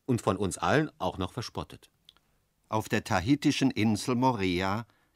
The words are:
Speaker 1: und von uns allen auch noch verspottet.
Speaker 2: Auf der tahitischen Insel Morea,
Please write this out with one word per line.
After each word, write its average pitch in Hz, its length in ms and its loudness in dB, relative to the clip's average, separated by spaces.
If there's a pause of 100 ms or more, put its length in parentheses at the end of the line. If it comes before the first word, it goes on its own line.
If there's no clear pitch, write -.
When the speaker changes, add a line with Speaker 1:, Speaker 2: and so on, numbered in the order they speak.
Speaker 1:
und 120 160 0
von 101 140 2
uns 92 220 -4
allen 120 400 2
auch 92 200 -4
noch 92 140 -4
verspottet. - 580 -12 (800)
Speaker 2:
Auf 110 180 -2
der 107 160 0
tahitischen 131 680 2
Insel 110 440 0
Morea, 123 720 0 (300)